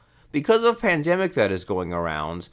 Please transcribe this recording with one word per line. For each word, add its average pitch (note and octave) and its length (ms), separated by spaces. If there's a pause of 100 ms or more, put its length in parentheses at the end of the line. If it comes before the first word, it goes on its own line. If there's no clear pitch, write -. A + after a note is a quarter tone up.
(320)
Because A3 320
of A#3 160
pandemic F3 540
that G#2 180
is F2+ 120
going F2+ 280
around, E2+ 600